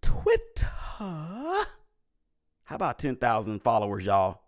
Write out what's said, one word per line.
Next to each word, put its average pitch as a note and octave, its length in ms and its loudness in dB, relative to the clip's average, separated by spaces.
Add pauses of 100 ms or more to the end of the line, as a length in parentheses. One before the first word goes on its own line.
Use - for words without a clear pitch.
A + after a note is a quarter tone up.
Twitter. - 680 2 (2000)
How - 80 -12
about D3 220 -2
ten C3+ 180 -4
thousand A2 460 0
followers, G#2 440 2
y'all? G2 420 2